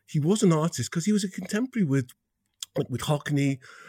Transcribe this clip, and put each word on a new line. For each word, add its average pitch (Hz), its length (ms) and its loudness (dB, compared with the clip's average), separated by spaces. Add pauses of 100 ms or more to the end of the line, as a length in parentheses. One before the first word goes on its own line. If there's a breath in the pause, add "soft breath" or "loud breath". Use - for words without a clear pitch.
he 156 120 -2
was 180 220 2
an 190 100 6
artist, 156 380 0
'cause 165 160 -6
he 208 60 2
was 208 120 2
a 190 60 -4
contemporary 208 560 -2
with, 135 240 0 (800)
with 123 120 -4
Hockney, 143 580 0 (300 loud breath)